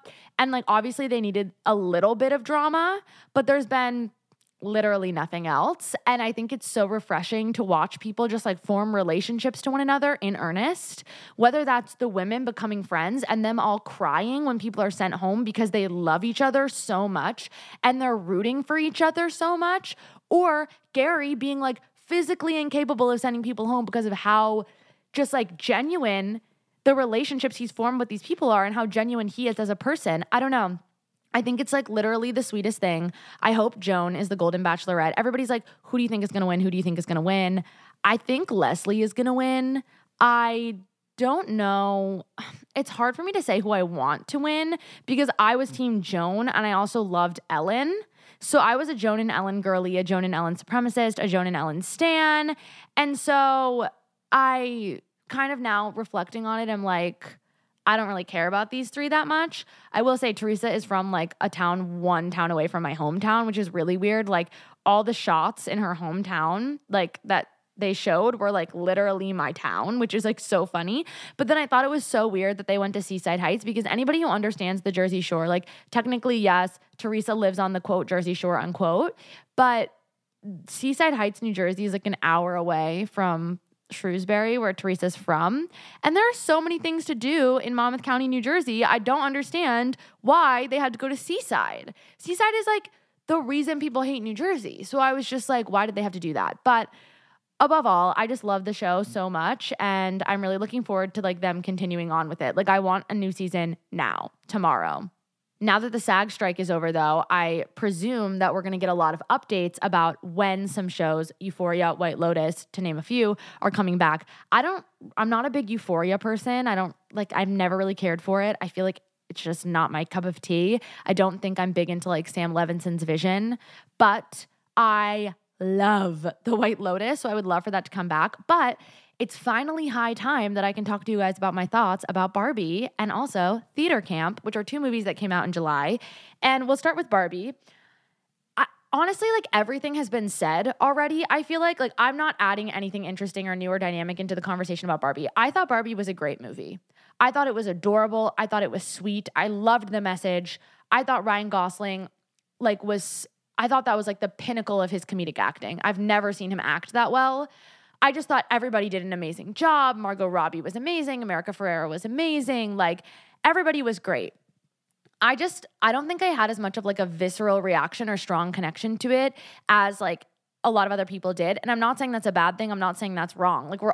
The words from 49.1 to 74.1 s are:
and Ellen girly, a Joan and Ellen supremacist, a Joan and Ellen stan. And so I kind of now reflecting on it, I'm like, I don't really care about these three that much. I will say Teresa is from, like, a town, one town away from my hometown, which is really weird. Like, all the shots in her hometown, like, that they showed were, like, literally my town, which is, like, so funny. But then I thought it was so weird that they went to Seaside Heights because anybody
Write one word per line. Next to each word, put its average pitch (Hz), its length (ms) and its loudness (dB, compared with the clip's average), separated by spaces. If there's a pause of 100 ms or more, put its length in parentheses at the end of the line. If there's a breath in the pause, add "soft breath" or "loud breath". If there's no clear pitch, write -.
and 220 100 -2
Ellen 196 300 -2
girly, 185 380 0
a 185 40 2
Joan 185 220 0
and 185 100 -2
Ellen 170 220 0
supremacist, 233 640 0
a 208 60 0
Joan 185 180 2
and 180 80 -2
Ellen 156 280 -4
stan. 311 760 0 (400 loud breath)
And 285 220 2
so 269 680 2 (460)
I 247 720 2 (260)
kind 269 240 -2
of 262 80 -6
now 214 300 0
reflecting 220 560 -6
on 220 120 -2
it, 226 120 -4
I'm 208 120 -2
like, 175 540 -2 (480)
I 214 140 4
don't 214 100 -2
really 190 160 -4
care 170 220 -2
about 202 240 0
these 254 180 -6
three 285 220 -4
that 302 160 2
much. 311 400 -2 (260 loud breath)
I - 80 2
will 254 160 4
say 247 160 0
Teresa 214 400 -2
is 220 140 -4
from, 190 260 -2
like, 170 300 -2
a 196 80 0
town, 175 500 -2
one 175 300 2
town 170 200 0
away 160 160 0
from 170 160 -4
my 151 120 -4
hometown, 196 500 0
which 214 140 -4
is 180 160 -4
really 175 240 0
weird. 208 280 0
Like, 175 220 0 (380 loud breath)
all 202 180 6
the 226 80 -2
shots 180 560 0
in - 80 -2
her 190 180 0
hometown, 185 840 -4 (100)
like, 190 360 -2
that 196 240 0 (280)
they 196 180 -2
showed 202 400 2
were, 202 180 0
like, 170 220 -2
literally 190 580 0
my 151 200 -2
town, 143 460 -4
which 233 140 -2
is, 202 100 0
like, 214 160 0
so 170 280 0
funny. 185 400 -4 (320 loud breath)
But 262 100 0
then 302 80 4
I 302 100 0
thought 254 200 4
it 277 40 0
was 294 140 -2
so 226 240 2
weird 190 300 -2
that 196 80 -14
they 196 100 2
went 196 160 0
to 202 80 -4
Seaside 180 400 -2
Heights 180 240 0
because 214 220 -2
anybody 262 340 0